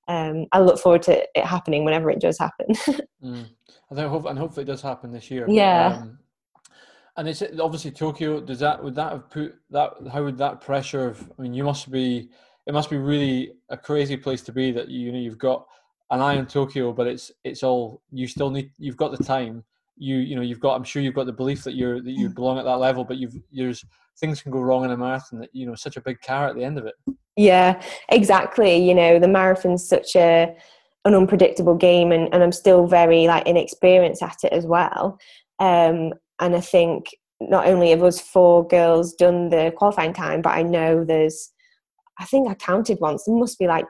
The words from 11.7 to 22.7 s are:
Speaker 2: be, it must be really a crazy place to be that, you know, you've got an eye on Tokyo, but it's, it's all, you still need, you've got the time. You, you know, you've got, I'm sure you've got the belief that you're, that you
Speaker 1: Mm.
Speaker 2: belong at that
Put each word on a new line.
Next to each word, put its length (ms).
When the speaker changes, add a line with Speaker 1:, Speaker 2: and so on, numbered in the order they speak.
Speaker 2:
be, 400
it 60
must 160
be 80
really 560
a 80
crazy 400
place 280
to 80
be 200
that, 160
you 240
know, 60
you've 200
got 280
an 120
eye 160
on 80
Tokyo, 480
but 140
it's, 220
it's 180
all, 380
you 160
still 240
need, 280
you've 180
got 180
the 80
time. 420
You, 180
you 180
know, 80
you've 180
got, 160
I'm 80
sure 180
you've 120
got 120
the 80
belief 300
that 100
you're, 260
that 120
you 180
Speaker 1:
Mm. 40
Speaker 2:
belong 240
at 60
that 140